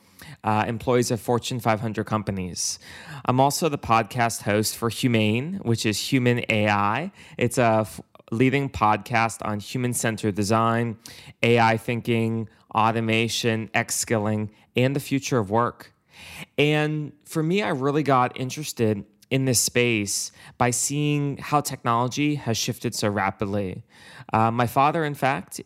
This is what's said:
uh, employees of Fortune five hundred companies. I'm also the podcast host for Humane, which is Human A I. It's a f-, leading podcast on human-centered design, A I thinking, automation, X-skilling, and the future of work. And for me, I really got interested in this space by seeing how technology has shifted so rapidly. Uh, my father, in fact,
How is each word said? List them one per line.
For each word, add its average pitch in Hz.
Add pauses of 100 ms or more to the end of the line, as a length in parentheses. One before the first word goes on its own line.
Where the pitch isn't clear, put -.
(440)
uh, 107
employees 120
of 117
Fortune 123
five 107
hundred 110
companies. 98 (460)
I'm 127
also 143
the 143
podcast 117
host 107
for 117
Humane, 117
which 113
is 107
Human 123
A 107
I. 104 (260)
It's 120
a 110
f-, - (300)
leading 131
podcast 110
on 104
human-centered 117
design, 113 (460)
A 117
I 113
thinking, 113 (260)
automation, 110
X-skilling, 107 (260)
and 131
the 139
future 135
of 98
work. 117 (640)
And 151 (120)
for -
me, 180
I 208
really 143
got 127
interested 123 (260)
in 135
this 123
space 117 (280)
by 123
seeing 143
how 147
technology 131
has 120
shifted -
so 110
rapidly. 101 (480)
Uh, 110
my 120
father, 151
in 143
fact, 143